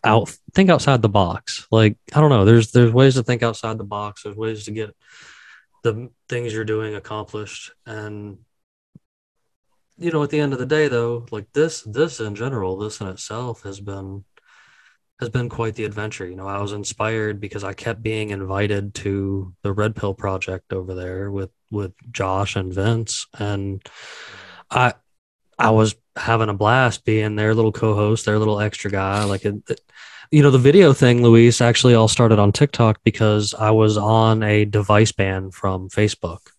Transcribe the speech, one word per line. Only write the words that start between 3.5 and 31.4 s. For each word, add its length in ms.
the 60
box. 380
There's 140
ways 280
to 60
get 240
the 280
things 240
you're 120
doing 300
accomplished. 760
And, 520
you 120
know, 120
at 80
the 100
end 120
of 60
the 80
day, 220
though, 420
like, 220
this, 300
this 380
in 140
general, 440
this 220
in 60
itself 560
has 180
been, 440
has 80
been 200
quite 280
the 80
adventure. 420
You 80
know, 140
I 120
was 120
inspired 680
because 220
I 120
kept 280
being 280
invited 680
to 680
the 100
Red 220
Pill 200
Project 580
over 220
there 360
with, 200
with 220
Josh 460
and 180
Vince. 520
And 420
I, 240
I 140
was 240
having 320
a 60
blast 500
being 320
their 180
little 180
co-host, 520
their 160
little 200
extra 300
guy. 320
Like, 220
it, 100
it, 120
you 100
know, 80
the 80
video 340
thing, 300
Luis, 380